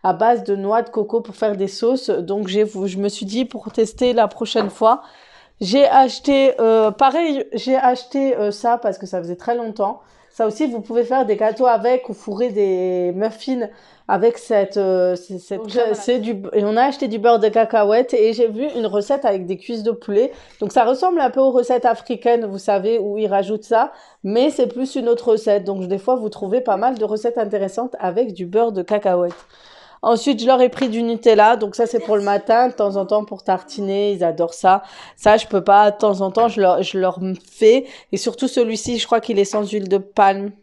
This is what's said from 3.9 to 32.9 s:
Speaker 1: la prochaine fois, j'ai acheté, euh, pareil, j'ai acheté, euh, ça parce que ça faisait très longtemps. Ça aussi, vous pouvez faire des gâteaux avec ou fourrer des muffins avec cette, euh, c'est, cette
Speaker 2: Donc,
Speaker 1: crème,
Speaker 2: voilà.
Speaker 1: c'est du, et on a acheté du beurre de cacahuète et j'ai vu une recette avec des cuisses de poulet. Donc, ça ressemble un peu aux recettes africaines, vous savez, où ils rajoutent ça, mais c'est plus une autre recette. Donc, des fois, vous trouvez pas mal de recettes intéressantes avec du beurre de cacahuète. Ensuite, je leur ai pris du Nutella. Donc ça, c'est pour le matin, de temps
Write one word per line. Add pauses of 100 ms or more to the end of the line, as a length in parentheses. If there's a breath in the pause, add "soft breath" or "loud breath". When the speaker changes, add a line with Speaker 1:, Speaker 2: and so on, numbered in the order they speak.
Speaker 1:
la
prochaine
fois, (580 loud breath)
j'ai
acheté,
euh,
pareil,
j'ai
acheté,
euh,
ça
parce
que
ça
faisait
très
longtemps. (300 soft breath)
Ça
aussi,
vous
pouvez
faire
des
gâteaux
avec
ou
fourrer
des
muffins (380 soft breath)
avec
cette,
euh,
c'est,
cette
Speaker 2:
Donc,
Speaker 1:
crème,
Speaker 2:
voilà.
Speaker 1:
c'est
du, (120)
et
on
a
acheté
du
beurre
de
cacahuète
et
j'ai
vu
une
recette
avec
des
cuisses
de
poulet. (300 loud breath)
Donc,
ça
ressemble
un
peu
aux
recettes
africaines,
vous
savez,
où
ils
rajoutent
ça, (320 loud breath)
mais
c'est
plus
une
autre
recette.
Donc,
des
fois,
vous
trouvez
pas
mal
de
recettes
intéressantes
avec
du
beurre
de
cacahuète. (680 loud breath)
Ensuite,
je
leur
ai
pris
du
Nutella.
Donc
ça,
c'est
pour
le
matin,
de
temps